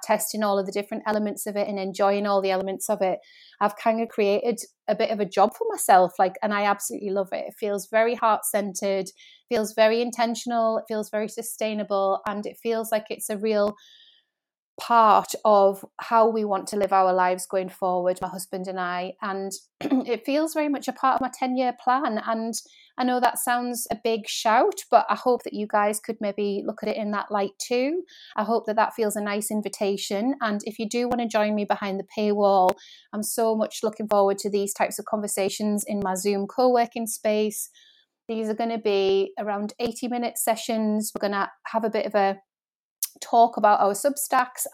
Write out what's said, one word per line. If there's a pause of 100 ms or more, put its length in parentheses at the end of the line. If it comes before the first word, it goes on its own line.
testing
all
of
the
different
elements
of
it
and
enjoying
all
the
elements
of
it, (400)
I've
kind
of
created (280)
a
bit
of
a
job
for
myself,
like,
and
I
absolutely
love
it.
It
feels
very
heart-centered, (420)
feels
very
intentional,
it
feels
very
sustainable,
and
it
feels
like
it's
a
real (1040)
part (100)
of (160)
how
we
want
to
live
our
lives
going
forward,
my
husband
and
I.
And (140)
<clears throat>
it
feels
very
much
a
part
of
my
ten-year
plan.
And (440)
I
know
that
sounds
a
big
shout, (100)
but
I
hope
that
you
guys
could
maybe
look
at
it
in
that
light
too. (320)
I
hope
that
that
feels
a
nice
invitation.
And
if
you
do
wanna
join
me
behind
the (100)
paywall, (420)
I'm
so
much
looking
forward
to
these
types
of
conversations
in
my
Zoom
co-working
space. (600)
These
are
gonna
be
around
eighty
minute
sessions.
We're
gonna (160)
have
a
bit
of
a (800)
talk
about
our
Substacks